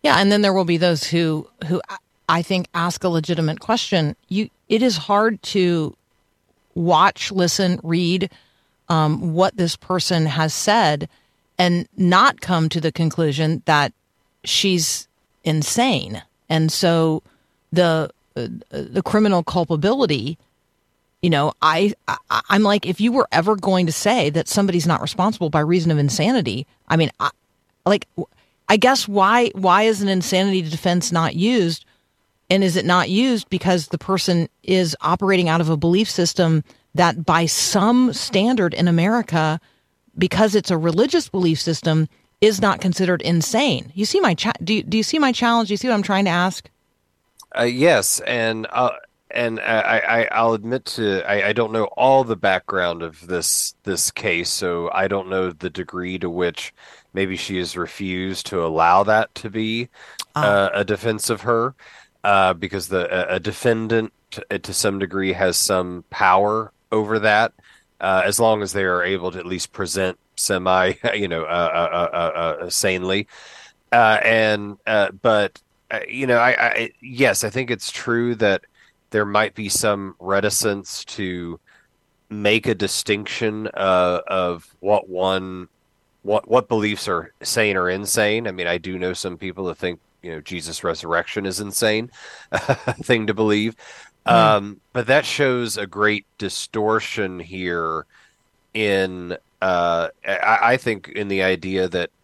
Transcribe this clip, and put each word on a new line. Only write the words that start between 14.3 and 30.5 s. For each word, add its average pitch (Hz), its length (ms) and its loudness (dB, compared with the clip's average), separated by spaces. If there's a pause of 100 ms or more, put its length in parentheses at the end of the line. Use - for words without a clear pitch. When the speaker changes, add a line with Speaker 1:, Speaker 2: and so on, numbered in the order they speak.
Speaker 1:
she's - 640 0 (360)
insane. 160 800 0 (260)
And 160 220 2
so 165 520 2 (480)
the, 160 400 2 (240)
uh, 120 120 -6 (240)
the - 320 -6
criminal 202 400 2
culpability, 165 960 0 (840)
you 180 80 2
know, 156 320 2
I, 165 320 2 (140)
I, - 100 -4 (320)
I'm 202 140 4
like, 208 220 2
if 185 160 -4
you 233 100 2
were 254 200 0
ever 180 240 2
going 185 320 0
to 160 40 -2
say 208 400 0
that 156 160 -2
somebody's 180 400 0
not 165 140 2
responsible 180 480 -2
by 151 120 2
reason 165 300 2
of 151 60 2
insanity, 143 720 0 (200)
I 160 100 2
mean, 160 220 2
I, - 120 -2 (540)
like, 202 300 0
w-, - 120 -8 (420)
I 214 80 6
guess 254 300 4
why, 208 480 2
why 190 280 4
is 220 180 2
an 202 80 0
insanity 190 520 2